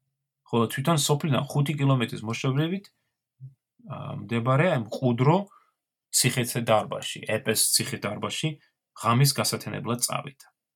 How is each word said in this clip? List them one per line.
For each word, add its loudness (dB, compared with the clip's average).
ხოლო 0
თვითონ 0
სოფლიდან 2
ხუთი 0
კილომეტრის 0
მოშორებით, -2
ა, -12
მდებარე, 2
აი, 2
მყუდრო 2
ციხე 2
დარბაზში, 0
ეპეს 0
ციხე 0
დარბაზში -4
ღამის 4
გასათენებლად -4
წავიდა. -6